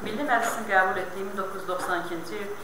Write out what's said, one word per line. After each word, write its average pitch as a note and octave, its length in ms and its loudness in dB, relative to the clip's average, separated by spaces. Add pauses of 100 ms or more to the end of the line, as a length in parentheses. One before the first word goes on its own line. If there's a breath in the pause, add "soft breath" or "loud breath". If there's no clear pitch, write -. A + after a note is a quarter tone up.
Milli G#3+ 260 -2
Məclisin A#3 400 2
qəbul F#3 320 6
etdiyi F#3+ 240 -4
min G3+ 120 -6
doqquz F#3+ 260 -4
yüz - 40 -8
doxsan F3+ 380 0
ikinci F3 320 -6
il G3+ 100 -4 (160)